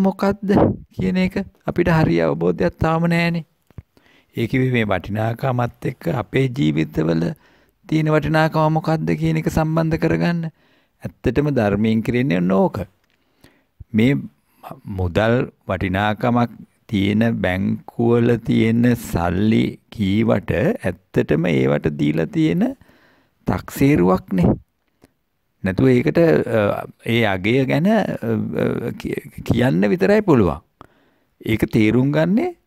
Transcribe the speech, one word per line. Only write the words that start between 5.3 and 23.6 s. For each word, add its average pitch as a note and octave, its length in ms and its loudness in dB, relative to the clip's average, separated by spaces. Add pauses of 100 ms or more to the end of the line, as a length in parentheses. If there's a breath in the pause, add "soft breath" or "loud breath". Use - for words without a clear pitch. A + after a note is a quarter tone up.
එක්ක D#3 280 -8
අපේ C3 340 -2
ජීවිතවල D3+ 760 -2 (640 soft breath)
තියෙන D#3 240 -2
වටිනාකම D#3 600 0
මොකද්ද D#3+ 440 -2
කියන D#3+ 200 0
එක D#3+ 140 -2
සම්බන්ධ D#3+ 480 0
කරගන්න. E3 520 -2 (520)
ඇත්තටම C#3+ 520 -2
ධර්මයෙන් A2 480 2
කරන්නේ C3 400 0 (100)
ඕක. F#3+ 260 2 (1080 soft breath)
මේ A2+ 240 2 (720)
මුදල් G2 500 0 (280)
වටිනාකමක් G#2+ 880 0 (340)
තියෙන G#2 380 0 (140)
බැංකුවල A2 1000 0
තියෙන A2+ 460 2 (140)
සල්ලි G#2+ 680 0 (260)
කීවට G#2+ 600 0
ඇත්තටම D3 960 -2
ඒවට - 400 0 (120)
දීලා D3+ 280 0
තියෙන E3 380 0 (840 soft breath)
තක්සේරුවක්නේ. F3 1040 2 (1120)